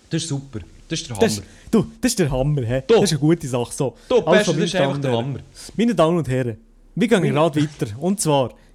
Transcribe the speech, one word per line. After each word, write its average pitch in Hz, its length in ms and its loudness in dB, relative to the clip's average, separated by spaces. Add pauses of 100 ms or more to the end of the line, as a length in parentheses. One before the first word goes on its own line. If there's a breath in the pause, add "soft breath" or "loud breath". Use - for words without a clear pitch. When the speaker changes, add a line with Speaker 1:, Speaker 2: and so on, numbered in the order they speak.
Speaker 1:
Das 165 140 -4
ist - 60 -8
super. 139 300 -8 (300)
Das 160 100 -6
ist - 100 -12
der 113 80 -10
Speaker 2:
Das 110 160 2
ist, 104 60 -6
Speaker 1:
Hammer. - 80 -14 (240 loud breath)
Speaker 2:
du, 202 140 4 (160)
das 247 100 0
ist - 80 -2
der 147 120 0
Hammer, 139 320 0
hä? 127 220 -2
Speaker 1:
Du. 226 100 4
Speaker 2:
Das 214 100 6
ist 175 60 0
eine 151 80 0
gute 156 280 2
Sache. 120 260 -4
So, 131 240 -4 (120)
Speaker 1:
Du, 254 100 2
Speaker 2:
also, 156 120 2
Speaker 1:
Beste, 208 200 4
Speaker 2:
meine 151 100 -2
Speaker 1:
das 196 120 -2
ist - 20 -2
einfach 139 240 0
Speaker 2:
Damen - 20 -6
Speaker 1:
der 135 100 -2
Speaker 2:
und 117 40 0 (100)
Herren. - 100 -8
Speaker 1:
Hammer. - 80 -12 (340 loud breath)
Speaker 2:
Meine 233 180 2
Damen 165 220 2
und 139 100 -2
Herren, 127 300 -2 (380)
wir 185 120 0
gehen 202 140 4
Speaker 1:
Meine 139 120 0
Speaker 2:
gerade 151 280 2
weiter. 127 380 -6
Und 185 220 -2
zwar 139 320 2 (220 soft breath)